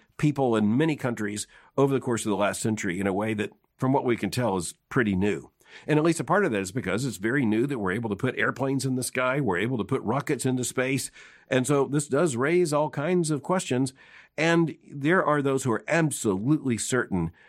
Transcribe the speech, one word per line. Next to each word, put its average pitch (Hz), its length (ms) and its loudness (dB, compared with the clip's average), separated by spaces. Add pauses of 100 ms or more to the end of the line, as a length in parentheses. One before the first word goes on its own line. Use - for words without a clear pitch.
(160)
people 139 400 2
in 107 220 4
many 160 180 2
countries 107 500 -4 (300)
over 139 160 4
the 131 80 0
course 120 240 -2
of 110 60 0
the 101 60 2
last 98 260 0
century 104 360 -2
in 98 80 -2
a 98 60 2
way 107 220 -2
that, 104 160 -4 (260)
from 131 160 0
what 135 120 2
we 120 120 2
can 101 140 -4
tell, 113 260 -2
is 87 180 -6 (140)
pretty 110 260 0
new. 92 360 -2 (360)
And 151 120 2
at 151 60 2
least 165 160 0
a 139 40 -6
part 185 220 2
of 120 60 -2
that 98 100 0
is 95 100 -8
because 107 320 -2
it's 117 140 -6
very 120 260 0
new 110 220 2
that 139 120 -6
we're 92 140 -2
able 110 160 -2
to 101 80 -2
put 127 220 -4
airplanes 135 480 -2
in 131 100 -2
the 127 60 -2
sky, 127 380 -2
we're 95 180 0
able 120 180 0
to 101 80 -2
put 127 180 -2
rockets 127 440 -2
into 127 180 0
space. 131 460 -2 (400)
And 127 160 2
so 143 180 2
this 139 240 -2
does 143 280 0
raise 156 360 2
all 151 160 2
kinds 165 420 0
of 147 120 -2
questions. 135 500 0 (460)
And 170 380 2 (140)
there 156 340 2
are 147 180 2
those 135 220 0
who 123 80 2
are 107 140 -2
absolutely 131 920 0
certain 92 540 -2 (160)